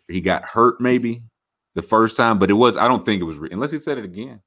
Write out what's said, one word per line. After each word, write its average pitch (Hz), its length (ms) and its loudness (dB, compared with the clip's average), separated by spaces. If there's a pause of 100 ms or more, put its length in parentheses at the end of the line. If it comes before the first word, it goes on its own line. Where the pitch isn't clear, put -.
he 90 140 -6
got 90 220 -2
hurt, 120 360 2
maybe 120 440 -2 (500)
the 87 80 -6
first 113 340 2
time, 113 220 2
but 95 140 2
it - 20 4
was, 117 240 4
I 113 100 2
don't 123 160 0
think 101 180 -2
it 85 40 -4
was, 80 120 -10
re-, 78 140 -12
unless 127 200 -6
he 156 80 -8
said 147 180 -6
it 107 80 -12
again, 107 420 -16